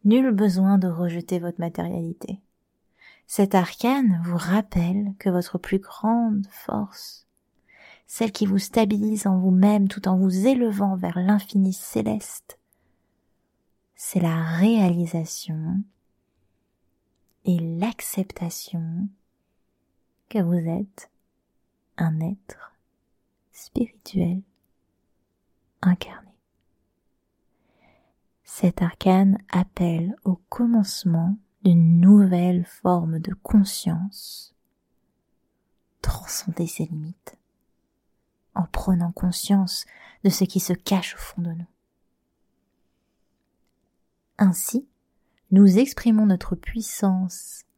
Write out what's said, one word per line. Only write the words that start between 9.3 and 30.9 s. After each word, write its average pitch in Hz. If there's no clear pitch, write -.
vous-même 190
tout 202
en 185
vous 190
élevant 208
vers 175
l'infini 190
céleste, -
c'est -
la 165
réalisation 170
et 175
l'acceptation 170
que 220
vous 175
êtes 175
un 160
être -
spirituel -
incarné. -
Cet -
arcane 190
appelle 175
au 185
commencement 196